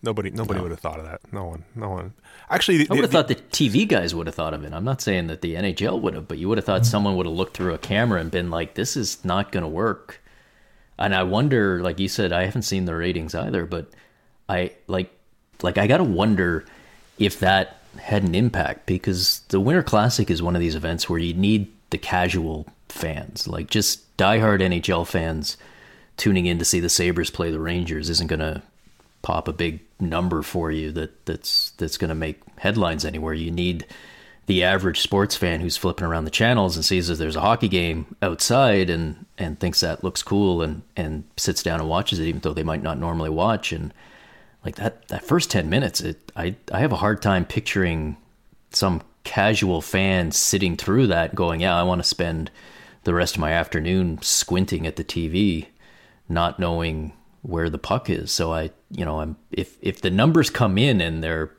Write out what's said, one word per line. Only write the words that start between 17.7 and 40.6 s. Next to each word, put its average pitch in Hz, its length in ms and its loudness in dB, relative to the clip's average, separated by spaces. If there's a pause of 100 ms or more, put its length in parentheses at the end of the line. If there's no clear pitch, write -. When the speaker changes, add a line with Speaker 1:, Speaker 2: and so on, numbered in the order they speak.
Speaker 2:
had 101 240 0
an 87 120 2
impact, 92 520 0
because 90 640 -2
the 98 120 2
Winter 151 220 4
Classic 110 480 2
is 85 120 2
one 87 140 2
of 85 40 2
these 85 140 2
events 82 340 -4
where 85 100 0
you 85 160 -2
need 101 360 2 (200)
the - 80 -2
casual 82 680 -2 (220)
fans, - 580 -6
like, 85 220 -6
just - 480 -2
diehard 104 460 4
N 92 100 4
H 85 160 -2
L 85 160 0
fans 80 540 -4 (580)
tuning 95 300 4
in 85 120 2
to 82 60 0
see 90 160 2
the 85 80 0
Sabres 87 420 2
play 85 200 -2
the 78 100 -4
Rangers 82 480 -2
isn't 80 200 0
gonna 78 340 -4 (580)
pop - 280 -2
a 82 40 -4
big 80 280 -4 (200)
number 85 420 -2
for 82 280 -4
you 78 220 -4
that, 80 340 -8
that's, - 460 -4
that's - 260 -6
gonna 80 160 -2
make 78 260 -6 (160)
headlines 90 480 0
anywhere. 78 300 -4
You 82 160 -4
need 87 340 -2 (640)
the 90 180 4
average 92 360 2
sports 101 360 2
fan 85 240 0
who's 87 160 -4
flipping 90 300 -2
around 82 180 -2
the 76 60 -6
channels 110 440 2
and 80 100 -4
sees 87 240 2
that 85 80 0
there's 78 200 -2
a 76 60 -2
hockey 113 260 2
game 85 540 -2
outside 101 640 4
and, 82 380 -2 (100)
and 80 240 -4
thinks 90 200 2
that 82 220 0
looks 92 200 -4
cool 95 400 2